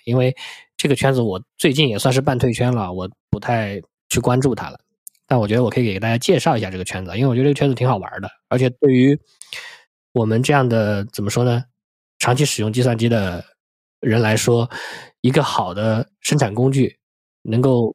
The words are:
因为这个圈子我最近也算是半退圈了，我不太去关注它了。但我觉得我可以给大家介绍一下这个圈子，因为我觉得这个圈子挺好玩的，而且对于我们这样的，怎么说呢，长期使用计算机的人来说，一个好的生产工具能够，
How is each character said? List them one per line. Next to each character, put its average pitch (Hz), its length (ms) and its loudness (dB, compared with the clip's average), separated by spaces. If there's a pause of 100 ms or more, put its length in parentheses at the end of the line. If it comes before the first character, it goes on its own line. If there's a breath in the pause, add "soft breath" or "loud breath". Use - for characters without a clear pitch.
因 117 120 0
为 127 180 2 (420 loud breath)
这 - 120 -2
个 - 60 2
圈 135 180 2
子 127 80 2
我 98 220 -2 (160)
最 143 140 2
近 139 160 2
也 107 100 -2
算 131 160 2
是 131 60 2
半 139 180 0
退 120 140 0
圈 123 200 0
了， 101 200 -2
我 92 180 -8 (200)
不 104 100 -2
太 104 420 -4 (260)
去 - 120 -2
关 123 200 2
注 131 140 2
它 - 160 -10
了。 - 80 -18 (480)
但 131 100 0
我 107 120 0
觉 107 80 0
得 123 80 2
我 110 40 0
可 127 120 -2
以 123 40 0
给 98 140 -4
大 110 100 -4
家 117 80 0
介 156 220 2
绍 156 180 2
一 110 40 -2
下 98 100 -6
这 92 80 -8
个 90 60 -8
圈 92 200 -8
子， 87 120 -12
因 120 80 0
为 - 20 4
我 127 80 2
觉 120 60 2
得 135 60 2
这 147 40 4
个 143 40 2
圈 143 140 0
子 131 60 0
挺 127 140 0
好 120 80 2
玩 98 120 -8 (120)
的， 98 100 -10 (180)
而 117 80 0
且 127 140 2
对 135 220 2
于 135 260 4 (920 loud breath)
我 117 120 0
们 110 160 2
这 131 120 0
样 135 160 2
的， 104 380 0
怎 - 180 -8
么 101 40 -4
说 120 140 -2
呢， 123 220 0 (560)
长 123 160 2
期 147 80 2
使 - 180 -2
用 107 100 -2
计 120 80 0
算 123 160 2
机 113 120 0
的 98 360 -2 (540)
人 117 240 0
来 110 140 2
说， 120 340 0 (520 loud breath)
一 127 100 2
个 147 100 2
好 92 320 -4
的 110 340 -2 (120)
生 - 180 0
产 110 160 -2
工 123 160 2
具 131 260 0 (460)
能 113 180 -2
够， 123 340 2